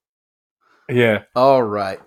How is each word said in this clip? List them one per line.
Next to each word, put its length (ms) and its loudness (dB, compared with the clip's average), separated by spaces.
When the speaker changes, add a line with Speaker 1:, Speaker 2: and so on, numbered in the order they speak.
Speaker 1:
Yeah. 340 0
Speaker 2:
All 300 2
right. 440 -6